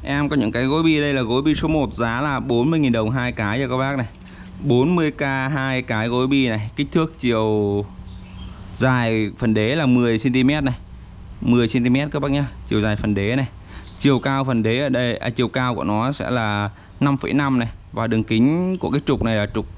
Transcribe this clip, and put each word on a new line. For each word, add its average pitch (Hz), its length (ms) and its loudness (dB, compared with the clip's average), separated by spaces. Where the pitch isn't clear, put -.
Em 143 260 -2
có 151 60 0
những 110 160 2
cái 120 140 0
gối 151 180 2
bi, 156 180 4
đây 143 120 0
là 131 80 0
gối 123 200 2
bi 151 140 2
số 156 120 -2
một, 147 260 0
giá 117 280 -2
là 143 180 -2
bốn 123 320 2
mươi 160 80 2
nghìn 135 120 4
đồng 110 180 2
hai 123 220 -2
cái 110 280 -2
cho 135 80 -2
các 127 100 -2
bác 135 200 -2
này. 117 100 -2
Bốn 139 320 4
mươi 156 160 2
K - 100 -8
hai 135 280 -2
cái 113 260 -2
gối 123 200 2
bi 135 220 2
này, 110 260 -2
kích 143 160 -2
thước 160 280 0
chiều 107 680 2
dài 117 600 2
phần 113 160 2
đế 107 220 2
là 160 100 0
mười 120 340 4
xăng-ti-mét 131 440 2
này. 127 120 -2
Mười 120 260 4
xăng-ti-mét 131 440 2
các 147 100 -2
bác 143 100 0
nhá, 143 140 2
chiều 107 140 0
dài 107 140 0
phần 104 200 -2
đế 101 200 0
này. 139 120 0
Chiều 139 200 4
cao 135 240 0
phần 120 200 0
đế 113 160 2
ở 143 100 0
đây, 123 280 0
à, - 120 -4
chiều 117 180 0
cao 123 280 -2
của 65 80 -4
nó 107 280 0
sẽ - 200 -4
là 104 380 0
năm 139 180 2
phẩy - 160 -4
năm 135 260 2
này. 113 100 -2
Và 113 140 -2
đường 113 160 2
kính 160 540 2
của - 140 -4
cái 135 140 0
trục 131 180 0
này 113 120 0
là 104 200 0
trục 104 100 -4